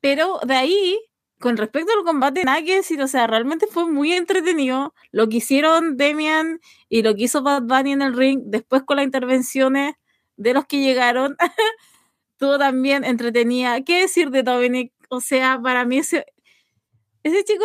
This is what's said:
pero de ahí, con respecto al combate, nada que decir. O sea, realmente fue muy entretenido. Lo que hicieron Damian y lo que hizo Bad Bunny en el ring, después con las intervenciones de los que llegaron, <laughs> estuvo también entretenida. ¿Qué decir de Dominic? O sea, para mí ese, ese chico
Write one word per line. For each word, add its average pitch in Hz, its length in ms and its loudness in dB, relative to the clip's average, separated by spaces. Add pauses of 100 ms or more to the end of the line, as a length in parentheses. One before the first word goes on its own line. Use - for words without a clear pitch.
pero 311 440 0
de 262 100 0
ahí, 370 460 0 (400)
con 240 160 0
respecto 302 400 -2
al 392 80 -2
combate, 294 400 0
nada 285 180 0
que 359 140 0
decir. 339 260 -2
O 269 60 -2
sea, 254 180 0
realmente 254 400 -2
fue 339 240 -2
muy 294 220 0
entretenido. 320 840 -2 (180)
Lo 220 160 2
que 220 100 -2
hicieron 311 580 2
Damian 311 640 -2 (280)
y 226 140 2
lo 214 120 4
que 208 100 -4
hizo 269 180 0
Bad 277 220 0
Bunny 262 280 0
en 277 100 0
el 254 140 0
ring, 269 300 2
después 233 380 -2
con 285 120 0
las 285 100 2
intervenciones 262 880 0 (420)
de 226 180 0
los 269 120 0
que 285 140 -2
llegaron, 254 580 2
<laughs> - 920 -4
estuvo 277 260 0
también 269 460 0
entretenida. 240 760 0
¿Qué 349 200 2
decir 349 280 0
de 262 120 2
Dominic? 247 500 0 (160)
O 254 120 -6
sea, 262 420 0
para 247 220 0
mí 254 140 0
ese, 320 260 -2 (1000)
ese 370 220 0
chico 415 200 -2